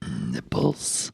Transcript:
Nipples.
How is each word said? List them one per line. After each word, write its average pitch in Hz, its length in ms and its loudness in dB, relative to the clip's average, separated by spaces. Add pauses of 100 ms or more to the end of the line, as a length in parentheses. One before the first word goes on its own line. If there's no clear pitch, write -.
Nipples. - 1120 0